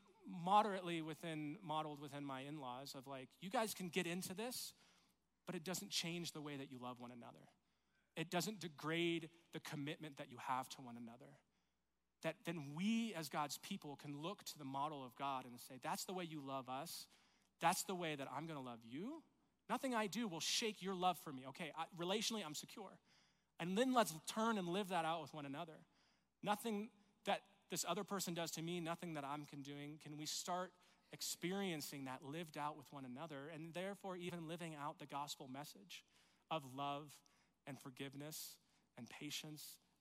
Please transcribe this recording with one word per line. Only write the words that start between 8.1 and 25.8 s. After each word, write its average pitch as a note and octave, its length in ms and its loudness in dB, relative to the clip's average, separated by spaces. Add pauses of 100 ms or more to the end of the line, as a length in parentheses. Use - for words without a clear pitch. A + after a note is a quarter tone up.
It E3 120 0
doesn't F3+ 300 2
degrade D#3+ 680 2 (240)
the D#3 80 -4
commitment D3 560 -4
that C#3+ 120 -6
you B2 160 -10
have C3 260 2
to - 100 -10
one A#2+ 160 -8
another." C3 400 -12 (840)
That D#3 240 0
then D3+ 280 -2
we A3 440 4
as D#3+ 100 -2
God's D3+ 300 2
people D3+ 400 -6
can C#3+ 240 -6
look F#3+ 240 -2
to - 120 -6
the D3 60 -8
model C#3 400 0
of B2 140 -8
God C#3 260 2
and B2 160 -10
say, C3 240 -10
"That's E3+ 220 0
the G3 80 -2
way F3+ 100 0
you D#3 160 -4
love C3+ 300 -2
us. C#3 360 -4 (540)
That's E3+ 240 6
the G3 120 -2
way E3 200 0
that C3+ 180 -4
I'm D3+ 140 -2
gonna D3+ 140 -4
love A#2+ 240 -6
you. G3+ 380 -6 (460)
Nothing B3+ 240 2
I G#3+ 140 4
do G#3 220 0
will D#3+ 100 -2
shake - 420 2
your F#3 140 0
love F3+ 240 6
for D#3 140 -6
me. C3 140 -6
Okay, D3 300 -6
I, D#3+ 60 0 (180)
relationally, G#3 440 4
I'm D3+ 100 -4
secure." - 420 -8 (640)
And F3+ 180 2
then B3+ 160 6
let's G#3 200 8 (120)
turn A3 320 4
and F3+ 120 2
live F#3+ 180 2
that F3+ 160 4
out D#3+ 180 4
with C#3+ 120 -8
one D3+ 120 -4
another. D#3 380 -4 (580)